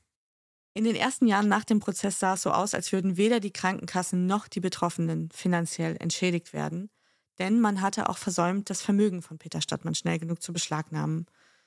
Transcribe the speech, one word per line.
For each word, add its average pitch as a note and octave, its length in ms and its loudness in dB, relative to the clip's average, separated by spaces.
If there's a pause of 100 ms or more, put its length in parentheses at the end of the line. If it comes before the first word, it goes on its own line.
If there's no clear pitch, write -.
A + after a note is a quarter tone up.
(720)
In A3 100 -2
den A3+ 120 2
ersten B3+ 320 2
Jahren G#3 200 4
nach G#3 160 4
dem G#3+ 160 4
Prozess G3+ 400 -2
sah F#3+ 140 2
es F#3+ 80 -4
so - 100 0
aus, - 220 2
als - 180 -4
würden F#3+ 260 0
weder A3+ 220 4
die G3 140 -4
Krankenkassen F3+ 720 -2
noch G3+ 200 0
die - 120 -8
Betroffenen E3 720 -2
finanziell E3 680 0
entschädigt E3+ 540 -2
werden. D#3+ 360 -6 (500)
Denn G#3 220 4
man G3+ 200 4
hatte - 280 0
auch - 80 -4
versäumt, F#3 520 0
das F#3+ 120 -6
Vermögen G3+ 400 2
von D#3+ 160 -14
Peter D#3+ 240 -6
Stadtmann D#3 340 -2
schnell E3 240 0
genug E3 220 -4
zu - 120 -8
beschlagnahmen. D#3 720 -2 (400)